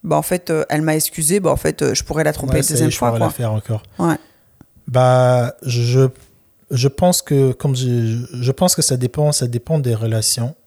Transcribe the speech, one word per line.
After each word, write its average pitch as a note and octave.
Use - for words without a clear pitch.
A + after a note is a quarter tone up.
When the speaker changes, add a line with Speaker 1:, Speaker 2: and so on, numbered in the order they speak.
Speaker 1:
bah, D3+
en D#3
fait, F3+
euh, D#3
elle D3+
m'a D#3
excusé, D#3+
bah, F3+
en C#3
fait, -
euh, C3
je -
pourrais D#3
la D3+
tromper C#3
Speaker 2:
Ouais, D#3
Speaker 1:
une C#3+
Speaker 2:
ça D#3
y -
est, C#3
Speaker 1:
deuxième A#2+
Speaker 2:
je -
Speaker 1:
fois, A#2+
Speaker 2:
pourrais A2+
la A2
Speaker 1:
quoi. -
Speaker 2:
faire A2
encore. A2
Speaker 1:
Ouais. E3
Speaker 2:
Bah, B2+
je, B2
je C3+
pense F3+
que, C3+
comme C3
je, A#2+
je B2
pense F3+
que D#3+
ça C3
dépend, D3
ça B2+
dépend A#2+
des B2
relations. A2+